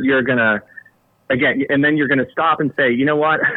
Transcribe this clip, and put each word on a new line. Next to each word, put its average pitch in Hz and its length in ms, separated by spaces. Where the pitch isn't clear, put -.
you're 131 180
gonna, 117 400
again, 131 400
and 143 140
then 151 140
you're 147 100
gonna 135 240
stop 160 300
and 156 160
say, 131 140
"You 120 120
know 151 140
what? 151 240